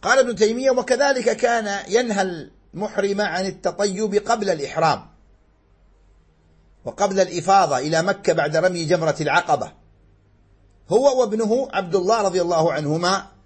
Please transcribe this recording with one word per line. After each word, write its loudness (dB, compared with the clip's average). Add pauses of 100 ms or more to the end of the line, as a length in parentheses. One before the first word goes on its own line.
قال 2
ابن 2
تيمية: 2
"وكذلك 0
كان -2
ينهى 0
المحرم -6
عن -2
التطيب -4
قبل 0
الإحرام، 0 (1800)
وقبل -2
الإفاضة 2
إلى 0
مكة 0
بعد 0
رمي 0
جمرة 0
العقبة، 0 (1040)
هو 2
وابنه 0
عبد -4
الله 2
رضي 0
الله 2
عنهما". -2 (180)